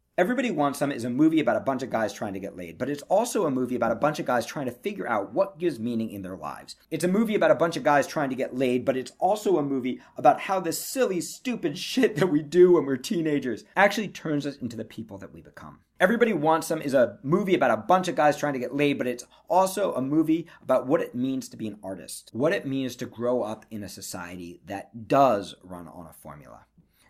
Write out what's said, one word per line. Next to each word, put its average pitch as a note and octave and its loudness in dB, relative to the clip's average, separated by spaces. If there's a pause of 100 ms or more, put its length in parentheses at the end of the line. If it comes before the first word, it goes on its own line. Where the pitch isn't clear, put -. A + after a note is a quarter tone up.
(180)
Everybody B3 2
Wants C#3+ 0
Some C#3+ -2
is A#2 -8
a B2+ -4
movie D#3 4
about A#2 2
a G#2 -4
bunch B2+ -2
of A2+ -8
guys A2 -2
trying G#2 -8
to F#2+ -8
get F#2+ -12
laid, F2 -14
but B2 -4
it's D3 -6
also G#3+ 0
a C#3+ 0
movie B2+ -2
about A#2 2
a A2+ 0
bunch D3+ 0
of C#3 -4
guys B2 0
trying C#3+ -8
to A#2+ -6
figure G3 -6
out G#2 -2
what - -2
gives D#3+ -2
meaning A2+ -4
in G2+ -10
their F#2 -10
lives. C#2+ -12 (120)
It's D#3+ -4
a F3+ 2
movie G#3+ 2
about E3 4
a C#3 6
bunch E3 0
of C3 -6
guys D3 4
trying C#3+ -2
to C3 -4
get B2+ -4
laid, B2+ 0
but C3 0
it's B2 -8
also G3 2
a D3 2
movie B2+ -4 (160)
about C#3 4
how F#3+ -2
this E3 -4
silly, G3+ -2
stupid - -6
<laughs> - -
shit - 0
that F#3 4
we D3+ 2
do F3 8
when D3 6
we're C3+ 0
teenagers C#3+ -2 (100)
actually G3+ 2
turns D3 -4
us C#3 -8
into A2+ -8
the A2 -8
people A2 -14
that - -16
we E2 -20
become. - -20 (220)
Everybody A3+ 4
Wants D#3+ 2
Some D#3+ -2
is C#3 -4
a B2 4
movie F3+ 2
about C#3 4
a G#2+ 2
bunch F3+ 2
of D3+ -2
guys D3 4
trying D3 -2
to C3 -4
get B2 -6
laid, C#3+ 2
but B2 -2
it's B2 -6 (240)
also F#3 2
a B2+ -2
movie D#3 2 (140)
about B2+ 0
what D#3 2
it - -8
means C3 -4
to A#2 -18
be A2+ -6
an G#2 -10
artist, - -14
what C3+ 0
it - -4
means C3+ -4
to B2+ -10
grow A#2 -2
up G#2+ -10
in G#2 -10
a F#2 -12
society F2+ -12
that G2 -10
does A2+ 2
run F2 -16
on E2+ -18
a D#2 -20
formula, C#2 -20 (440)